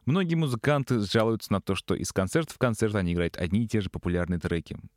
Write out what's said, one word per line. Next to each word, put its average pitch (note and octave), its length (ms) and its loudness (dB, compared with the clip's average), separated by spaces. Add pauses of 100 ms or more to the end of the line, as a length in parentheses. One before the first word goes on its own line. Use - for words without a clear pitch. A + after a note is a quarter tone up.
Многие E3 300 2
музыканты C#3 640 0
жалуются A2 540 0
на G2 80 2
то, G2 140 -2
что - 200 -2
из - 160 -4
концерта A#2+ 420 0
в - 40 -20
концерт A2 380 0
они F2 180 0
играют E2+ 240 -2
одни F#2 260 0
и A2 40 -4
те G#2+ 140 0
же F#2 80 -4
популярные F2 500 -2
треки, - 380 -4 (200)